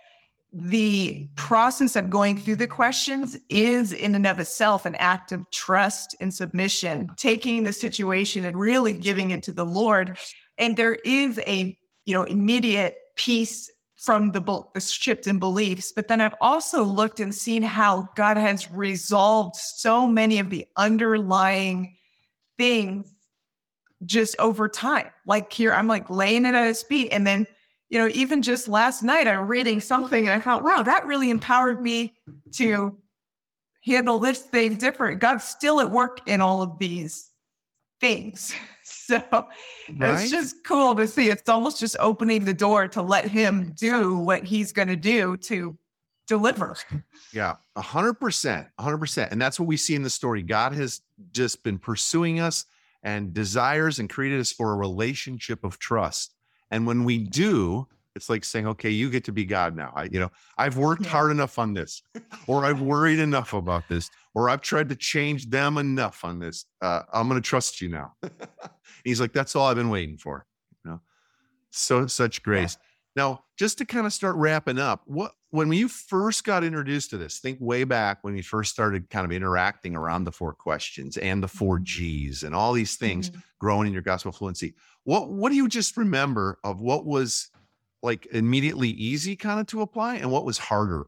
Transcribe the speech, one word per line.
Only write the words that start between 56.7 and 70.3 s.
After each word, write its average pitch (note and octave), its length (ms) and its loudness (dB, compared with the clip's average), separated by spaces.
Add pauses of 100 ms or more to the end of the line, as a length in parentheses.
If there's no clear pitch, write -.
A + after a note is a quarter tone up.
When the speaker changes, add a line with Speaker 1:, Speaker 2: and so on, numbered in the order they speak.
Speaker 2:
And A2+ 160 -2
when A#2+ 160 2
we A#2+ 160 2
do, A#2 680 0 (280)
it's - 140 -12
like A2+ 160 -2
saying, A2 220 -4
"Okay, A2 240 -4
you A2+ 180 0
get A#2+ 160 -2
to A2 80 -8
be G#2 100 -2
God F#2 320 0
now. C#2 200 -10
I, D2 100 -6
you F#2 140 -4
know, F2+ 120 -2 (260)
I've C3 200 0
worked D#3+ 260 2
Speaker 1:
Yeah. E3+ 60 -6
Speaker 2:
hard D3+ 220 4
enough D3 280 -2
on A2 140 -2
this, - 300 -8 (100)
<laughs> - 340 -16
or C#3 160 2
I've C#3+ 180 2
worried D3+ 380 4
enough D3 340 0
about F2 360 -2
this, E2+ 200 -4 (240)
or A#2 160 2
I've C3+ 120 0
tried D3+ 280 0
to C#3 60 -4
change D3 540 -4
them C#3+ 280 0
enough C3 460 -2
on F2 160 -8
this. E2+ 260 -10 (160)
Uh, F2 200 -2 (100)
I'm A2+ 160 0
gonna B2+ 140 0
trust - 400 -2
you F2+ 80 -6
now." D2 320 -10
<laughs> - 800 -18
He's A#2+ 160 -2
like, A#2+ 140 -2
"That's C3+ 220 -2
all C#3 100 4
I've B2+ 100 4
been A#2+ 140 0
waiting E2 300 -4
for." C#2+ 260 -12 (400)